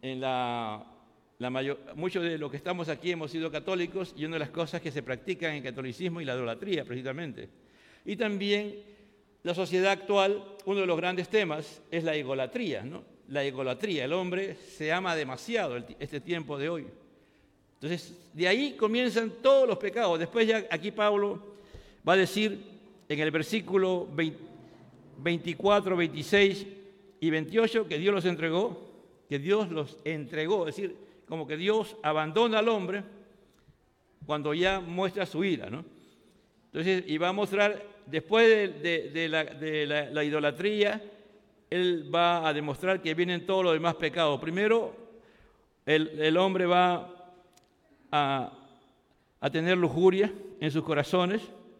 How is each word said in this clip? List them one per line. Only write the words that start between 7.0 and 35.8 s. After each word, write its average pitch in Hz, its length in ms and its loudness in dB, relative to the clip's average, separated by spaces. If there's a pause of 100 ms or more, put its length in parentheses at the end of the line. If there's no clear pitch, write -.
Y 208 100 -4
también 208 640 0 (680)
la 175 100 -2
sociedad 185 380 2
actual, 196 500 2 (260)
uno 196 160 0
de 185 40 2
los 170 100 2
grandes 180 320 -2
temas 160 600 -2
es 165 140 -2
la 160 100 0
egolatría, 135 720 -4
¿no? 156 180 -12 (240)
La 139 160 -4
egolatría, 135 600 -2
el 139 80 -2
hombre 185 420 -2
se - 380 -6
ama 180 240 0
demasiado 147 600 -2
el 120 80 -6
ti-, - 140 -16
este 147 220 -8
tiempo 156 360 -4
de 139 120 -2
hoy. 165 180 -6 (880)
Entonces, 170 420 -8 (160)
de 165 140 0
ahí 254 320 2
comienzan 226 540 2 (100)
todos 269 240 8
los 202 120 2
pecados. 202 420 0
Después 220 260 2
ya 220 240 2
aquí 170 220 -4
Pablo 202 500 2 (680)
va 170 40 6
a 190 60 8
decir 202 380 2 (520)
en 147 100 -2
el 151 140 0
versículo 180 840 0
vein-, 160 220 -2 (840)
veinticuatro, 180 800 2
veintiséis 175 680 2 (540)
y 160 120 2
veintiocho 214 580 2
que 156 100 -4
Dios 196 160 4
los 180 120 0
entregó, 170 540 0 (480)
que 143 120 -2
Dios 190 320 2
los 151 320 -4
entregó, 156 640 -2
es 147 80 -8
decir, - 340 -8 (220)
como 160 140 -6
que 156 100 -6
Dios 208 460 0
abandona 156 560 2
al 226 100 4
hombre 196 340 -2 (1200)
cuando 151 260 -2
ya 185 280 2
muestra 180 440 -2
su - 180 -4
ira, 180 280 0
¿no? 143 120 -8 (840)